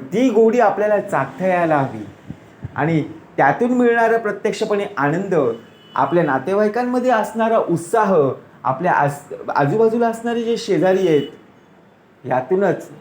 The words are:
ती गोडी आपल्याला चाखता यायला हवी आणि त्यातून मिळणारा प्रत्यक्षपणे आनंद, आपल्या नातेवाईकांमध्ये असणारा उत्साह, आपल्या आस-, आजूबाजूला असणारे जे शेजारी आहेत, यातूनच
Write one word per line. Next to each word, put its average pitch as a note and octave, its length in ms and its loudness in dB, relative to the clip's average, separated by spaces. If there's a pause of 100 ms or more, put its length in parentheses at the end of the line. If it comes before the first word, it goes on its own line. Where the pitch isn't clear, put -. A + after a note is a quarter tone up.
(120)
ती B3 180 2
गोडी A3+ 300 4
आपल्याला G#3 400 2
चाखता D3+ 460 -4
यायला F3 300 2
हवी A2+ 280 -2 (720)
आणि D#3 260 0 (340)
त्यातून F3+ 340 2
मिळणारा A#3 480 2
प्रत्यक्षपणे G#3 680 -4 (120)
आनंद, E3+ 380 -2 (600)
आपल्या E3 300 2
नातेवाईकांमध्ये G#3+ 840 0
असणारा A3+ 480 0
उत्साह, F#3+ 560 0 (500)
आपल्या C3 280 -2
आस-, - 420 -2 (220)
आजूबाजूला A3 520 2
असणारे A#3 340 -4
जे A3+ 140 -2
शेजारी F#3 520 2
आहेत, D3 200 2 (960)
यातूनच D#3+ 640 -2 (120)